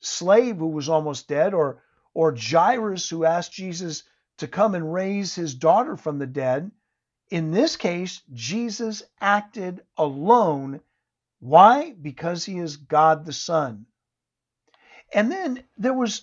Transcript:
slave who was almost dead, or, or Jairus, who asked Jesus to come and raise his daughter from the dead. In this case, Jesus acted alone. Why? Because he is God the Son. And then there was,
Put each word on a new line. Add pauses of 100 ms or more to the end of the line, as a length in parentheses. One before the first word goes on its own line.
slave
who
was
almost
dead,
or, (320)
or
Jairus,
who
asked
Jesus (340)
to
come
and
raise
his
daughter
from
the
dead. (600)
In
this
case, (100)
Jesus (180)
acted (140)
alone. (600)
Why?
Because
he
is
God
the
Son. (1300)
And
then (140)
there
was,